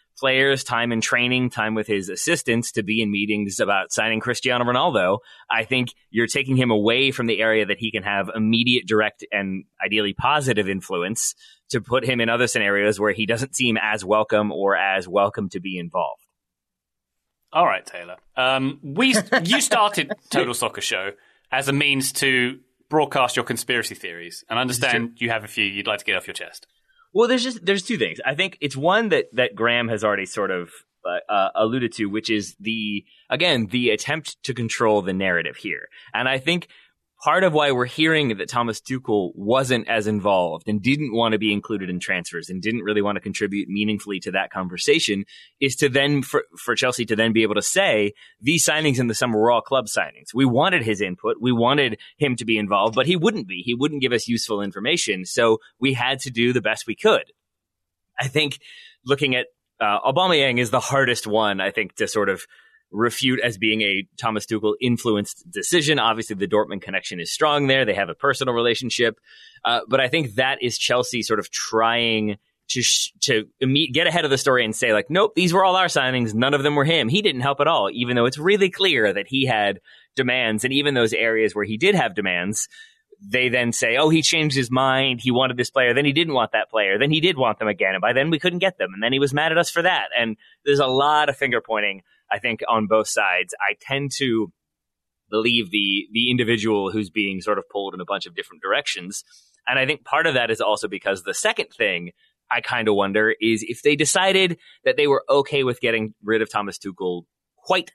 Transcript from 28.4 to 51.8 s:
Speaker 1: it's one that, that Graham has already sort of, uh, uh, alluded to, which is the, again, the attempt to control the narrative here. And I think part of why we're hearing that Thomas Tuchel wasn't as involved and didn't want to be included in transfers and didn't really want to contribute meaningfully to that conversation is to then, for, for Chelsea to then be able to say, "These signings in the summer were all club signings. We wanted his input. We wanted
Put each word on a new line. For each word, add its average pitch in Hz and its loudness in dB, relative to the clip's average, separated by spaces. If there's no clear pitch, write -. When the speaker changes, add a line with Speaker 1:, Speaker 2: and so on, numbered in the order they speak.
Speaker 1:
it's 139 -6
one 190 2
that, 143 2
that 117 0
Graham 117 2
has 110 -2
already 101 0
sort 98 -2
of, 87 -6
uh, 90 -4
uh, 98 2
alluded 113 0
to, 107 -4
which 107 -4
is 104 -2
the, 107 -6
again, 131 0
the 123 0
attempt 143 -6
to 131 -6
control 113 2
the 92 -2
narrative 87 0
here. - -10
And 120 0
I 135 0
think 165 -4
part 170 4
of 180 4
why 151 4
we're 123 2
hearing 151 2
that 95 -6
Thomas 117 -2
Tuchel 110 -2
wasn't 123 0
as 110 0
involved 95 0
and 104 -2
didn't 131 0
want 113 2
to 107 2
be 107 0
included 101 -4
in 90 -4
transfers 87 -6
and 92 -10
didn't 110 -4
really 104 0
want 101 0
to 92 -6
contribute 101 -4
meaningfully 101 -4
to 95 -8
that 95 -2
conversation 98 0
is 135 0
to 143 2
then, 139 2
for, - -2
for 120 -2
Chelsea 123 -2
to 110 -2
then 113 2
be 113 4
able 104 2
to 104 0
say, 120 0
"These 147 0
signings 151 2
in 123 0
the 110 -2
summer 117 0
were 110 6
all 120 4
club 127 -2
signings. 76 -6
We 131 2
wanted 143 2
his 107 0
input. 101 -2
We 123 2
wanted 120 2